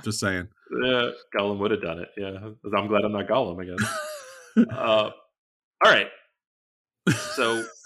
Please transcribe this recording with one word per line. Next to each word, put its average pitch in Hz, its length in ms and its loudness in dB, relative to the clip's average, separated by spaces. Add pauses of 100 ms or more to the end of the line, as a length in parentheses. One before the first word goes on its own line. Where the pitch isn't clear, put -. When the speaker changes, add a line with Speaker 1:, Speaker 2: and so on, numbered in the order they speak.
Speaker 1:
Just 110 160 -4
saying. 95 280 -2 (360)
Speaker 2:
Yeah, 123 260 2 (260)
Gollum 101 220 0
would 104 140 0
have 101 100 -2
done 82 160 -6
it. 87 180 -12
Yeah. 95 220 -8 (380)
I'm 101 100 0
glad 104 180 2
I'm 107 80 0
not 98 140 -4
Gollum, 104 340 0
I 92 40 -10 (120)
guess. 110 280 -4
Speaker 1:
<laughs> 605 40 -10 (640)
Speaker 2:
Uh, 110 400 2 (760)
all 214 60 8
right. 107 180 4 (1300)
So, 113 300 0 (220)